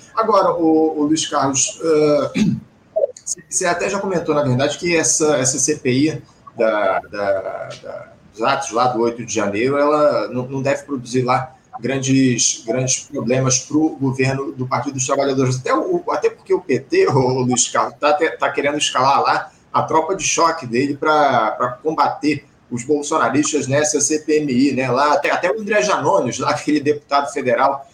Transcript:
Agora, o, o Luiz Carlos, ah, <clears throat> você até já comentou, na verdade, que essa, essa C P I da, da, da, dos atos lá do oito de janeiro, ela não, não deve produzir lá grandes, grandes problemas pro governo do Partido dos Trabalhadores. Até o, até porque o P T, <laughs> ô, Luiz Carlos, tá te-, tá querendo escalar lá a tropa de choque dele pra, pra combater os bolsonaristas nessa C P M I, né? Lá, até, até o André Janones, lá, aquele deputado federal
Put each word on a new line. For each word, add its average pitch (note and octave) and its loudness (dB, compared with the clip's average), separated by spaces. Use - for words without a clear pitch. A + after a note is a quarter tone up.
Agora, G3+ 2
o, D#3 2
o D3 2
Luiz D3+ 0
Carlos, C#3 -2
ah, D3+ 2
<clears throat> - -4
você - -4
até E3+ 0
já G3 -2
comentou, F#3 -2
na D3 2
verdade, C3 0
que F3 -2
essa, D3+ 2
essa C#3 0
C D3+ 0
P B2+ -2
I D3 0
da, G#2 2
da, F#2+ -4
da, - -14
dos G#2+ -8
atos C3+ -2
lá A#2+ 2
do A2+ -2
oito A#2 -2
de G2+ -10
janeiro, G#2+ 0
ela D3 2
não, B2+ -6
não C3+ -8
deve C#3 -2
produzir B2+ -4
lá B2+ -2
grandes, C3 0
grandes B2+ -2
problemas B2+ 0
pro D#3 0
governo C3+ -2
do B2+ -8
Partido B2+ -4
dos - -4
Trabalhadores. C3+ 0
Até - -2
o, F4 0
até - 0
porque - -6
o F#3 2
P B2+ 0
T, F3 2
<laughs> - -
ô, B2+ 2
Luiz B2 0
Carlos, A2+ -2
tá D3 2
te-, D#3 0
tá C#3 -2
querendo C#3+ -2
escalar C3+ 2
lá - 0
a B2 0
tropa D#3+ 0
de - -8
choque D#3+ 0
dele C3+ 0
pra, C3+ 2
pra B2 -2
combater C#3+ -2
os B2 -6
bolsonaristas C#3+ 0
nessa D3+ 0
C D3+ 0
P D3+ 0
M C#3+ -2
I, C3 4
né? B2+ -2
Lá, C#3+ 2
até, D3 0
até E3 0
o A3+ -2
André G#3 0
Janones, D3+ 0
lá, C3+ -2
aquele D3 0
deputado C#3+ -2
federal C3 0